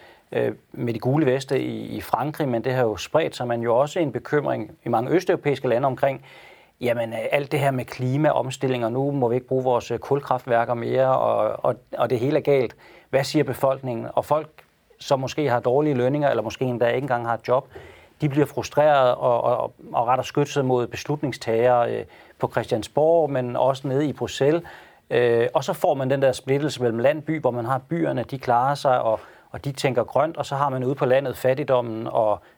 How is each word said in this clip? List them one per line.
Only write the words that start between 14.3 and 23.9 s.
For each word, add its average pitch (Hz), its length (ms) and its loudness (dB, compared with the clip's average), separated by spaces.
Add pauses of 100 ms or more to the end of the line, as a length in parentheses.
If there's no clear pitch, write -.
som 135 180 0
måske 135 280 -2
har 120 120 2
dårlige 143 340 2
lønninger, 135 340 2
eller 117 140 0
måske 110 220 -6
endda 120 220 0
ikke 123 180 0
engang 120 220 -2
har 117 80 0
et - 140 -6
job, 127 200 0 (520)
de 151 80 2
bliver 139 180 2
frustrerede 135 680 2
og, 120 280 2
og, 123 300 0 (200)
og 117 140 0
retter 127 180 2
skytset 143 400 0
mod 123 220 2
beslutningstagere, 120 1080 0
øh, 107 120 -6 (340)
på 120 120 -2
Christiansborg, 143 800 0
men 123 260 -4
også 131 320 0
nede 139 180 0